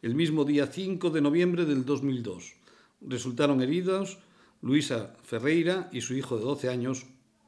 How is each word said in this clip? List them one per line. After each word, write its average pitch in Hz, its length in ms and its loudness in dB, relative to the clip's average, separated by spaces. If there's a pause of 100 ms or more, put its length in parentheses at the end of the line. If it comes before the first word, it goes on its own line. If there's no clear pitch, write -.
el 113 120 -2
mismo 156 300 2
día 143 220 2
cinco 180 440 -2
de 156 120 0
noviembre 175 420 4
del 139 200 2
dos 143 180 0
mil 131 200 0
dos. 90 300 -10 (480)
Resultaron 131 640 0
heridos 185 560 -2 (420)
Luisa 127 640 0
Ferreira 165 680 0
y 120 100 -6
su 127 120 -6
hijo 131 220 -4
de 107 80 -2
doce 139 240 -2
años. 127 380 -4 (420)